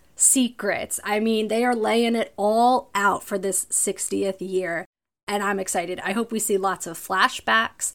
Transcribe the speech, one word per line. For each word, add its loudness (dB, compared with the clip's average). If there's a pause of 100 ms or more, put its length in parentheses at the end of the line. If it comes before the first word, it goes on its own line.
(140)
secrets. 0
I -2
mean, 0
they 0
are 2
laying 2
it -2
all 4
out 2
for -4
this -2
sixtieth -2
year, -4 (420)
and -2
I'm 0
excited. -4
I -2
hope -2
we -2
see 0
lots -2
of -10
flashbacks. 0